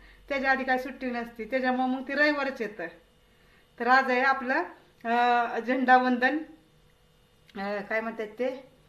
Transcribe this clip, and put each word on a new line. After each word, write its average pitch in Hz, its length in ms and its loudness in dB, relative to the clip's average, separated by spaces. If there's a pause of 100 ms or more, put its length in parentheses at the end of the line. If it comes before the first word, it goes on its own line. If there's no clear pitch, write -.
(280)
त्याच्या 269 220 -2
आधी 262 140 2
काय 254 140 0
सुट्टी 262 280 -8
नसते, 233 380 -6
त्याच्यामुळं 254 440 0
मग 262 200 -4
ती 277 60 -4
रविवारच 285 460 0
येतं. 202 260 -8 (920)
तर 233 80 -4
आज 254 240 6
आहे 247 100 2
आपलं, 269 420 0 (420)
अ, 240 540 2
झेंडावंदन, 254 800 4 (1160)
अ, 202 240 -6
काय 220 200 -4
म्हणतात 226 260 -8
ते, 254 420 -6 (200)